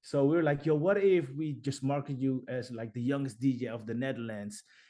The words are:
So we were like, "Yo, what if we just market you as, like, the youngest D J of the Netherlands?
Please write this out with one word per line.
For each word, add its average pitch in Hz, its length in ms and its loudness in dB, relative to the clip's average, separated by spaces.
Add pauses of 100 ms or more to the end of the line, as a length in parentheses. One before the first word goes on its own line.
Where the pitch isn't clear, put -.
So 139 220 2
we 151 120 4
were 175 60 4
like, 143 240 0
"Yo, 156 80 4
what 185 240 4
if 180 340 4
we 151 200 -4
just 131 300 -6
market 139 360 -2
you 131 300 0
as, 127 240 -6
like, 113 200 -8
the 123 100 -6
youngest 135 360 -2
D 127 180 2
J 120 120 -4
of 110 180 -8
the 113 80 -4
Netherlands? 113 680 -4 (240)